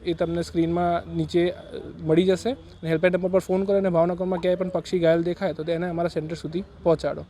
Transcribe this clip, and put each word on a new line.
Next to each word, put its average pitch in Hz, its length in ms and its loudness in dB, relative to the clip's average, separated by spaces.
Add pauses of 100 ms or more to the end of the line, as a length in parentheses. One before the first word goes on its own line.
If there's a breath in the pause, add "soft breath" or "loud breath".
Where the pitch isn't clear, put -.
એ 175 100 -2
તમને 170 280 -2
સ્ક્રીનમાં 170 720 0
નીચે, 170 340 2
અ, - 40 -10 (460)
મળી 160 240 4
જશે. 190 280 0
અને - 360 -10
હેલ્પલાઇન 165 240 4
નંબર 185 160 0
પર 185 100 2
ફોન 185 260 0
કરો 196 120 2
અને 196 140 2
ભાવનગરમાં 175 480 2
ક્યાંય 180 180 2
પણ 180 120 -4
પક્ષી 180 300 -2
ઘાયલ 170 240 4
દેખાય 175 300 -2
તો 156 120 -6
તેને 170 240 -2
અમારા 170 200 -2
સેન્ટર 160 280 -4
સુધી 175 280 -6 (180)
પહોંચાડો. 156 480 2